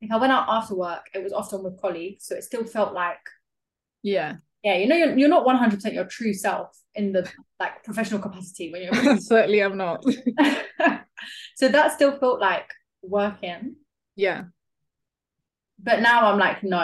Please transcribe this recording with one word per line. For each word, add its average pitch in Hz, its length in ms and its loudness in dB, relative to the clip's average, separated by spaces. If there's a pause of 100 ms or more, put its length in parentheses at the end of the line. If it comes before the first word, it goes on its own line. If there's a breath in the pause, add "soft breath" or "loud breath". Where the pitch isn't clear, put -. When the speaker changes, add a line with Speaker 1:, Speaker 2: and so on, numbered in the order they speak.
Speaker 1:
If 214 100 -8
I 226 60 2
went 262 140 2
out 247 160 2
after 220 260 -2
work, 175 280 -6 (120)
it 196 80 -8
was 196 120 -8
often 190 300 -6
with 185 160 -10
colleagues, 180 460 -8
so 175 100 -8
it - 80 -10
still 226 200 -8
felt 214 300 -4
like 175 260 -6 (840)
Speaker 2:
Yeah. 175 360 -4 (260)
Speaker 1:
Yeah, 196 140 2
you 202 100 0
know, 311 80 4
you're, 311 220 2
you're 285 120 6
not 302 160 4
one 254 120 4
hundred 220 200 2
percent 208 180 -8
your 185 100 -4
true 220 280 -4
self - 420 -6 (200)
in 202 180 -2
the, 185 160 0 (300)
like, - 240 -8
professional 214 360 -4
capacity 185 520 -12
when 180 120 -12
you're 254 340 2
Speaker 2:
<laughs> - 20 -2
Certainly 208 420 4
I'm 196 160 0
not. 180 260 -4 (340)
Speaker 1:
<laughs> - 680 0 (500 loud breath)
So 262 120 2
that 302 260 4
still 277 240 2
felt 254 220 2
like 185 320 -2 (300)
working. 196 720 -6 (400)
Speaker 2:
Yeah. 185 300 -2 (1400)
Speaker 1:
But 220 200 2
now 233 300 6
I'm 202 80 2
like, 185 240 0
"No, 180 200 0